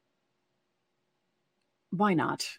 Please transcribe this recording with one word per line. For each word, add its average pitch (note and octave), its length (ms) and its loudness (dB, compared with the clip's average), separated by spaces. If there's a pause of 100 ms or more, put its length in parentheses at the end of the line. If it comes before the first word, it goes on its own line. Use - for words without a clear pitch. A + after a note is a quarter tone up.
(1900)
Why G3 220 2
not? D3 340 -2 (120)